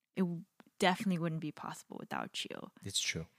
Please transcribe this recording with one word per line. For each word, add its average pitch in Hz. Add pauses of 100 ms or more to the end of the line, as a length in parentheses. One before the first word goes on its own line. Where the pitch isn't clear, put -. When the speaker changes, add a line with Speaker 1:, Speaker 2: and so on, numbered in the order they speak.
(160)
Speaker 1:
It 185
w-, 170 (380)
definitely 185
wouldn't 160
be 151
possible -
without -
you. - (140)
Speaker 2:
It's 101
true. - (120)